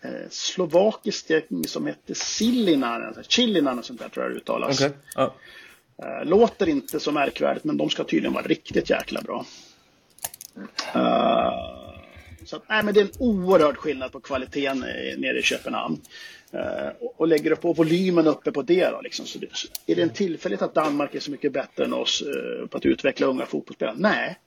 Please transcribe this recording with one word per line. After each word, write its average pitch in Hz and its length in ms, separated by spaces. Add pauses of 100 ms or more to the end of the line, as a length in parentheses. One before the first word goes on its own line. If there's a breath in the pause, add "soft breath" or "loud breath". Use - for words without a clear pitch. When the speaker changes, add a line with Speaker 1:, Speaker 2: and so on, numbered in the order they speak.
Speaker 1:
Eh, 131 80 (200)
slovakisk 185 1000 (360)
som 151 200
heter - 280
Silinan, 160 880
alltså 113 180
Chilinan 170 560
och 117 60
sånt 123 160
där, 120 80
tror 127 160
jag 123 80
det - 40
uttalas. 120 440
Speaker 2:
Okej, 143 160 (180)
ja. - 200 (680 loud breath)
Speaker 1:
Eh, - 260
låter 202 400
inte 147 320
så 147 120
märkvärdigt, 139 520
men 151 120
de 147 140
ska - 140
tydligen 69 280
vara - 120
riktigt - 460
jäkla - 320
bra. - 220 (1500 loud breath)
Eh, 62 580 (920 loud breath)
så - 120
att, 156 120
nej, 214 160
men 208 100
det 208 60
är 202 40
en 202 140
oerhörd 180 580
skillnad 131 360
på 131 80
kvaliteten, 135 640
eh, 123 360
nere 131 200
i - 40
Köpenhamn. - 580 (520 loud breath)
Eh, - 360 (120)
och, - 200
och 165 80
lägger 156 220
upp 156 100
på 175 120
volymen 165 540
uppe 151 260
på 143 100
det 165 280
då, - 100
liksom. - 260
Så - 120
det, - 80 (400)
är 170 100
det 175 60
en 165 80
tillfällighet 185 520
att - 120
Danmark 147 400
är 139 60
så 143 100
mycket 143 220
bättre 135 320
än 123 100
oss, - 280
eh, 62 440
på - 100
att - 100
utveckla 139 400
unga 131 200
fotbollsspelare? - 520
Nej. 160 480